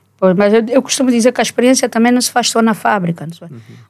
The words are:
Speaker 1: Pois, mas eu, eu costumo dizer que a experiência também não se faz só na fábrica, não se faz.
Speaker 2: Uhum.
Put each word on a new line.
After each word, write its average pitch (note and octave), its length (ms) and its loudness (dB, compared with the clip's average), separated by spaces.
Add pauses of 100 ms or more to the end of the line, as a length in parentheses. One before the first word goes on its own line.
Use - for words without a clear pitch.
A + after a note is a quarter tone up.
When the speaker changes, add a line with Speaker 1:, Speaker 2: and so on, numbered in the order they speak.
(160)
Speaker 1:
Pois, F#3 200 2
mas G#3 180 2
eu, A3+ 140 2
eu C4 120 2
costumo C4 300 -2
dizer A#3+ 220 2
que B3 80 -4
a - 20 0
experiência B3 460 0
também A#3 240 0
não B3 80 2
se - 100 -4
faz A#3+ 180 -2
só A3+ 140 0
na A3+ 120 2
fábrica, F3 520 -2
não E3+ 80 -12
se - 60 -20
faz. E3+ 100 -20
Speaker 2:
Uhum. B2 80 -20 (320)